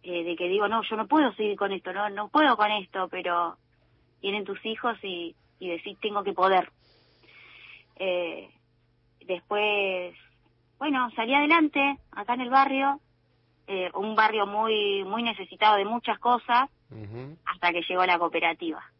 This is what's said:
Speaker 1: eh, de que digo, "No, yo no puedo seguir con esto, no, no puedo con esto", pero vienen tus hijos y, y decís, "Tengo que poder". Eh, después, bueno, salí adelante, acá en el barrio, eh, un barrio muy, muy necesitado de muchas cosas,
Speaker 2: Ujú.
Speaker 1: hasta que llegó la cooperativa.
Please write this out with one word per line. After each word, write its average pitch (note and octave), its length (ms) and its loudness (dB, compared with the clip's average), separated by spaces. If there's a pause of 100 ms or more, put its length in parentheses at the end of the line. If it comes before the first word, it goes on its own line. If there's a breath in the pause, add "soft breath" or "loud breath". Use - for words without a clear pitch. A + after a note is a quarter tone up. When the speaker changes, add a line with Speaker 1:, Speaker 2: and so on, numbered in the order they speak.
Speaker 1:
eh, F3 200 -6
de E3+ 120 -4
que F3 120 -4
digo, G3+ 200 2
"No, A3 160 0
yo A3+ 120 -6
no G#3+ 120 -4
puedo C#4+ 260 4
seguir G#3 240 -2
con G3 140 0
esto, F#3 220 -6
no, G#3 160 -2
no G#3 200 -8
puedo D4 280 6
con G#3 140 2
esto", F#3+ 380 -4
pero F3 480 -2 (640)
vienen G3 240 -4
tus G3 200 -10
hijos A3 380 -4
y, F3 320 -10 (240)
y F#3 100 -8
decís, F#3 320 -8
"Tengo G#3 220 -2
que G3 100 -4
poder". F#3+ 360 4 (1300 loud breath)
Eh, F3+ 520 -4 (760)
después, F#3+ 920 -2 (640)
bueno, C4 360 0
salí A3+ 180 0
adelante, D4 640 4 (140)
acá G#3 220 -4
en B3 80 -2
el B3 80 -4
barrio, C4+ 500 4 (680)
eh, F#3 260 -4
un G#3+ 220 -4
barrio G#3+ 320 4
muy, G#3 560 0
muy G3+ 200 -4
necesitado G#3+ 540 2
de G3 80 2
muchas A3+ 340 -2
cosas, A#3+ 500 2 (200)
Speaker 2:
Ujú. A#2+ 560 -12
Speaker 1:
hasta F3 260 -2
que E3+ 160 -2
llegó F3+ 180 2
la F3+ 120 4
cooperativa. E3 640 -2 (160)